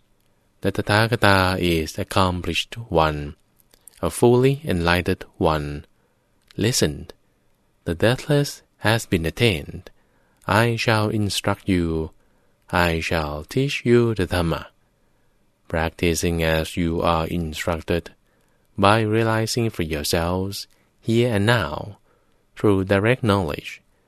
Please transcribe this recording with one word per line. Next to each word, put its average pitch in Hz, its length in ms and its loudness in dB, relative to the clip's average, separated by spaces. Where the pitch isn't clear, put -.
the 98 100 0
Tathagata 101 880 2
is 82 380 0
accomplished 90 800 -2
one, 78 460 0
a 85 80 0
fully 127 560 4
enlightened 87 580 0
one. 76 480 -2
Listen, 80 500 -2
the 87 100 -4
deathless 143 680 0
has 110 260 0
been 82 200 -2
attained. 90 640 -2
I 113 300 2
shall 110 340 0
instruct 101 600 -2
you. 82 420 0
I 87 300 2
shall 76 460 -4
teach 139 400 -4
you 120 280 4
the 110 140 -2
Dhamma. 85 380 -2
Practicing 82 760 -2
as 80 320 -2
you 82 260 -2
are 82 260 0
instructed, 85 840 -4
by 101 240 4
realizing 113 680 0
for 92 140 -6
yourselves, 87 840 -2
here 117 360 0
and 101 100 0
now, 104 540 -2
through 98 280 2
direct 101 400 0
knowledge, 98 580 -2